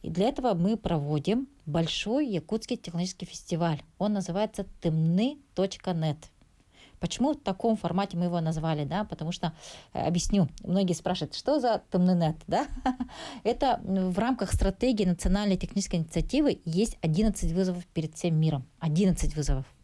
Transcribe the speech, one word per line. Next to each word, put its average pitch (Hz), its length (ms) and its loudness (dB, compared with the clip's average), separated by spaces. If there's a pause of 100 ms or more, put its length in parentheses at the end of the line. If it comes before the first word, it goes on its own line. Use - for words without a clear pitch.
И 165 80 -8
для 180 180 2
этого 254 260 0
мы 190 220 2
проводим 170 680 0 (180)
большой 165 640 -2
якутский 220 500 -4
технологический 175 500 -6
фестиваль. 165 560 -2 (160)
Он 208 160 0
называется 196 520 -4 (140)
тымны 175 580 2 (160)
точка 190 380 -2
нет. 156 240 -2 (840)
Почему 247 320 0
в 294 80 -4
таком 214 360 0
формате 180 400 -2
мы 175 100 0
его 175 140 0
назвали, 160 440 -2
да? 180 200 -2
Потому 165 280 -6
что, 160 200 -4 (400)
э, - 140 -4
объясню, 175 420 2 (140)
многие 180 300 0
спрашивают, 180 420 -4
что 294 240 0
за 233 320 0
тымны 180 240 4
нет, 156 220 2 (100)
да? 254 220 0 (160)
<laughs> - 580 -6
Это, 240 420 2
м, 185 260 0
в 175 80 0
рамках 226 340 0
стратегии 208 520 2
национальной 185 520 2
технической - 420 -2
инициативы 190 640 0
есть 185 360 0
одиннадцать 170 520 2
вызовов 180 340 0
перед 160 280 -6
всем 165 240 0
миром. 156 280 2 (120)
Одиннадцать 165 560 2
вызовов. 139 320 0 (180)